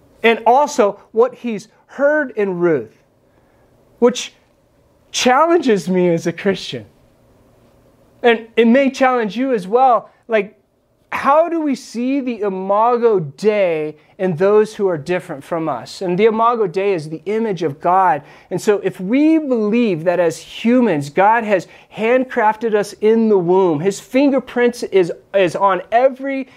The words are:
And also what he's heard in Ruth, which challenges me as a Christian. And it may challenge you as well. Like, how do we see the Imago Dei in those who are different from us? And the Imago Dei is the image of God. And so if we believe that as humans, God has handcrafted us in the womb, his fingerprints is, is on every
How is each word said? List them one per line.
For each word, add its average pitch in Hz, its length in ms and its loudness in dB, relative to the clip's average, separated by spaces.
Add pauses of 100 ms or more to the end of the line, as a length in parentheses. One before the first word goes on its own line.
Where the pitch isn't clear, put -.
(240)
And 226 200 2
also 240 540 2 (140)
what 247 240 0
he's 226 320 -10 (180)
heard 285 460 -2
in 196 260 -4
Ruth, 156 460 -2 (960)
which 247 320 0 (800)
challenges 262 760 2
me 180 200 0
as 165 180 -2
a 170 60 -4
Christian. 165 540 -6 (1400)
And 226 320 0
it 233 100 4
may 262 240 4
challenge 247 460 0
you 262 160 -2
as 185 160 -4
well. 240 420 2 (160)
Like, 214 320 -4 (520)
how 311 400 0
do 330 100 -4
we 294 140 -4
see 254 460 -6
the 247 200 -6
Imago 208 800 0
Dei 165 760 -2 (200)
in 185 200 -2
those 208 400 2
who 202 120 0
are 175 80 -2
different 160 480 -6
from 160 240 -6
us? 120 320 -8
And 175 180 -4
the 208 60 2
Imago 226 420 2
Dei 190 280 -2
is 156 160 -8
the 160 160 -12
image 208 360 -4
of 143 180 -4
God. 175 420 2 (280)
And 185 80 -4
so 208 200 0
if 185 200 -6
we 285 380 2
believe 226 680 0
that 175 140 0
as 170 200 0
humans, 214 720 0
God 220 340 2
has 208 240 -2 (260)
handcrafted 226 800 -2
us 202 200 -2
in 220 340 2
the 214 80 4
womb, 180 440 2
his 190 200 -4
fingerprints 254 840 0
is, 180 280 2 (220)
is 185 200 2
on 185 280 0 (100)
every 262 640 -2